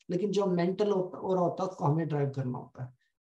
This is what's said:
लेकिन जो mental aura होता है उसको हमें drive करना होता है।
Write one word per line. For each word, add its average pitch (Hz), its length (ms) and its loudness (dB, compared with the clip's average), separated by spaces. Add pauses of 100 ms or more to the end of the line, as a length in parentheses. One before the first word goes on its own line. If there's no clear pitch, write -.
(100)
लेकिन 190 200 0
जो 196 160 2
mental 185 460 2
aura 185 480 0
होता 180 220 0
है 190 60 -2
उसको 185 160 -6
हमें 156 240 2
drive 143 220 0
करना 127 280 -4
होता - 260 -12
है। - 100 -16 (360)